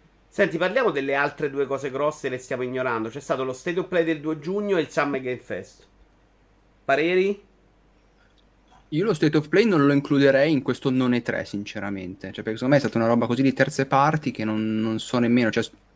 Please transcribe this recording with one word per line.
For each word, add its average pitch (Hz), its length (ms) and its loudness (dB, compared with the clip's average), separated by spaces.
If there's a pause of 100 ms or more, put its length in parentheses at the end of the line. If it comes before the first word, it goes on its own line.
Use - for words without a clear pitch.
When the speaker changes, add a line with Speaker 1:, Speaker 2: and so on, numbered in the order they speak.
(340)
Speaker 1:
Senti, 170 220 0
parliamo 190 340 0
delle 139 240 -2
altre 147 360 -2
due 139 160 -2
cose 135 240 -4
grosse 147 400 -4
che 127 80 -4
stiamo 127 240 -6
ignorando. 123 480 -4
C'è 135 100 -12
stato 131 240 -4
lo 131 80 -6
State 175 280 -8
of 175 60 -4
Play 175 160 0
del 160 180 -2
due 156 180 -6
giugno 190 400 -2
e - 20 2
il 139 80 -2
Summer 143 320 -2
Game 123 160 -6
Fest. - 500 -12 (1000)
Pareri? 180 560 0 (1500)
Speaker 2:
Io 160 160 0
lo 220 80 2
State 156 240 2
of 151 120 0
Play 208 180 4
non 165 180 4
lo 143 80 6
includerei 139 580 4
in 135 120 2
questo 131 260 -2
non 127 240 2
E 120 80 2
tre, - 240 -4
sinceramente. 98 880 -8
Cioè, 107 100 -10
perché 110 100 -4
secondo 120 160 -4
me 147 80 6
è - 20 6
stata 113 180 -2
una 117 120 2
roba 120 180 4
così 120 160 0
di 135 100 2
terze 135 320 0
parti 143 460 2
che 110 160 -6
non, 110 340 -2
non 110 180 -2
so - 200 -4
nemmeno, 120 320 4
cioè, 110 140 0 (320)